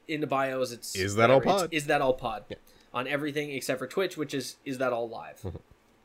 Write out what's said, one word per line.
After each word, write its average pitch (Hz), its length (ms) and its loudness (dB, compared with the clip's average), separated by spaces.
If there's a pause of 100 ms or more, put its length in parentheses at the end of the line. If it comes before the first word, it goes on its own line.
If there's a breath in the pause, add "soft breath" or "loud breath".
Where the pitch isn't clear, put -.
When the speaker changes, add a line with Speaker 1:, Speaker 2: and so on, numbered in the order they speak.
Speaker 1:
in 151 140 -4
the 151 60 0
bios. 131 440 0
It's - 240 -10
Speaker 2:
Is 98 200 0
That 113 140 8
All 135 100 10
Speaker 1:
whatever. 180 160 4
It's 202 80 4
Speaker 2:
Pod? 160 100 -4
Speaker 1:
Is 147 140 -2
That 147 140 4
All 131 120 4
Pod 110 360 -6
Speaker 2:
Yeah. - 80 -10 (360 soft breath)
Speaker 1:
on 127 140 -2
everything 147 440 -4
except 131 280 -4
for - 80 -6
Twitch, 185 300 -2
which 147 160 -6
is 131 300 -6
Is 135 140 -6
That 127 160 0
All 117 160 -2
Live. 80 320 -14
Speaker 2:
Mm-hmm. 90 160 -8 (480)